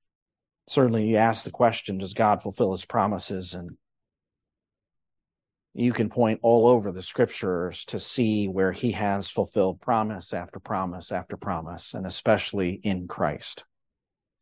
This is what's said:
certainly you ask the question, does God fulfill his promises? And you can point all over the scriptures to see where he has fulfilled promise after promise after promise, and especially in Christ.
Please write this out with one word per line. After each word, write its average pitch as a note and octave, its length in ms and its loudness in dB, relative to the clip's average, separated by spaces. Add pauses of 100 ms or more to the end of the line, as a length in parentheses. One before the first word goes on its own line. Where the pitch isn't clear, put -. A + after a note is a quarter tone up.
(680)
certainly A2+ 400 4
you A2+ 80 4
ask A2 260 4
the G2 80 -10
question, A2 480 0
does F#2+ 160 -8
God G#2 260 4
fulfill G2+ 300 0
his F#2 140 -4
promises? F#2+ 680 -2
And F2 240 -12 (2000)
you A#2+ 180 2
can A2 160 0
point A2+ 360 2
all A#2 240 6
over G#2+ 240 4
the F#2 100 -10
scriptures F#2 840 -2
to - 120 -8
see G#2+ 480 0
where F#2+ 240 2
he G#2+ 220 -2
has G2+ 360 -2
fulfilled F#2+ 520 0
promise G#2+ 520 -2
after F2 280 -10
promise F#2 500 -6
after F#2 260 -6
promise, E2 580 -8
and F#2+ 120 -6
especially F#2+ 680 0
in F#2+ 340 -4
Christ. - 560 -6 (760)